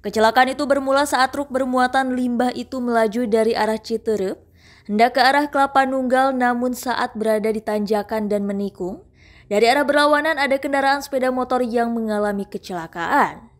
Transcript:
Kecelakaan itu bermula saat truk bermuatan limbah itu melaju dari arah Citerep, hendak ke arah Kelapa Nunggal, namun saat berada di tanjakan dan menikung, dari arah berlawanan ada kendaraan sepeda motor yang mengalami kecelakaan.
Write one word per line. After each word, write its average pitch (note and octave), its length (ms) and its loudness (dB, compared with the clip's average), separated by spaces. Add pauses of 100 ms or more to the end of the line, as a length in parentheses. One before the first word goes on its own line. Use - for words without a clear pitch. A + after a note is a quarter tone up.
Kecelakaan A3+ 560 2
itu D4 80 -2
bermula C#4 400 2
saat C4 320 0
truk C#4 160 -6
bermuatan B3+ 640 0
limbah B3 400 0
itu B3 240 -8
melaju A#3 480 0
dari A3 240 2
arah G#3+ 240 0
Citerep, A3 640 -4 (480)
hendak A3+ 240 4
ke C4 80 2
arah C#4 320 4
Kelapa C#4 320 2
Nunggal, C4 480 2
namun B3 400 0
saat A#3+ 400 -4
berada G#3+ 400 0
di G#3+ 80 -4
tanjakan G#3+ 640 -2
dan G3+ 240 -2
menikung, G3+ 560 -6 (480)
dari A3 160 4
arah C#4 160 4
berlawanan D4 560 2
ada C4+ 160 0
kendaraan C#4 480 0
sepeda B3+ 240 -2
motor B3+ 320 -2
yang A#3 320 -2
mengalami G#3 560 -4
kecelakaan. F3 1120 -4